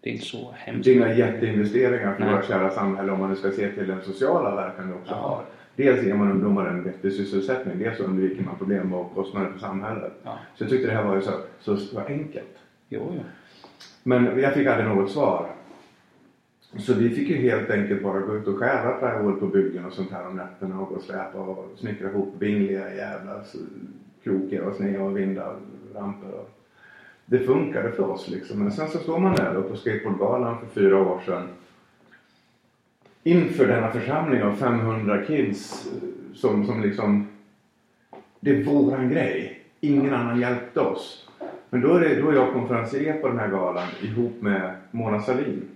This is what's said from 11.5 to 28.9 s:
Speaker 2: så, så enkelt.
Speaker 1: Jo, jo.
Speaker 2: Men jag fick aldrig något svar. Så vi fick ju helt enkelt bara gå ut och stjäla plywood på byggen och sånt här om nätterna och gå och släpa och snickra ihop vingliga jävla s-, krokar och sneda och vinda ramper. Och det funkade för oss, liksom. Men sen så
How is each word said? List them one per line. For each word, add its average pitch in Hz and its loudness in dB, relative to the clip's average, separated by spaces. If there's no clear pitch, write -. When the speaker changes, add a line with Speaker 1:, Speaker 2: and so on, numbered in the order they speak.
Speaker 2:
så, 101 -2
så 110 -6
enkelt. - -8
Speaker 1:
Jo, 151 -6
jo. - -8
Speaker 2:
Men 123 4
jag 139 2
fick 139 4
aldrig 110 2
något 104 2
svar. 113 0
Så - 0
vi 117 4
fick - 0
ju 160 4
helt 120 2
enkelt 101 0
bara 98 0
gå 107 -2
ut 104 -4
och 98 -2
stjäla 123 0
plywood 110 0
på 101 -2
byggen 92 0
och 95 -10
sånt 92 -6
här 90 -10
om 95 -10
nätterna 92 -10
och 95 -6
gå 98 -8
och 95 -8
släpa 95 -10
och 95 -10
snickra 101 -6
ihop 101 -4
vingliga 101 0
jävla - -10
s-, - -20
krokar 95 -2
och 98 -4
sneda 98 -2
och 98 -2
vinda 98 -2
ramper. 101 -10
Och - -12
det 123 4
funkade 117 2
för 98 0
oss, - -6
liksom. - -8
Men 101 2
sen 151 -4
så 165 -6